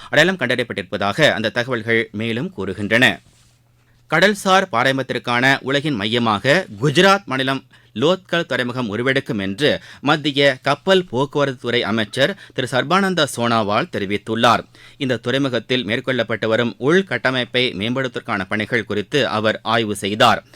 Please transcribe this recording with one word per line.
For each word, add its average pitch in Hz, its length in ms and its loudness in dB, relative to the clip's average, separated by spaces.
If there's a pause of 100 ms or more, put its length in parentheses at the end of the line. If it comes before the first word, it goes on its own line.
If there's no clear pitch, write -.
அடையாளம் 175 300 2
கண்டறியப்பட்டிருப்பதாக 110 920 0
அந்த 107 180 0
தகவல்கள் 117 600 -2
மேலும் 117 460 -6
கூறுகின்றன. 101 640 0 (920)
கடல்சார் 190 640 2
பாரம்பரியத்திற்கான 127 880 2
உலகின் 139 340 -2
மையமாக 113 720 2 (160)
குஜராத் 180 440 4
மாநிலம் 131 400 -4 (280)
லோத்கல் 170 520 0
துறைமுகம் 123 440 -4
உருவெடுக்கும் 127 500 -2
என்று 98 420 0 (200)
மத்திய 143 600 0
கப்பல் 180 440 0
போக்குவரத்து 139 560 -2
துறை 120 220 -2
அமைச்சர் 113 540 -2 (160)
திரு 123 180 -6
சர்பானந்த 165 640 0
சோனாவால் 117 560 0
தெரிவித்துள்ளார். 107 720 0 (340)
இந்த 127 200 -2
துறைமுகத்தில் 123 680 -2
மேற்கொள்ளப்பட்டு 113 640 -2
வரும் 113 320 0
உள்கட்டமைப்பை 127 840 0 (100)
மேம்படுத்துவதற்கான 117 760 -4
பணிகள் 107 360 -2
குறித்து 104 420 -2
அவர் 107 360 0
ஆய்வு 110 320 0
செய்தார். 107 480 2 (120)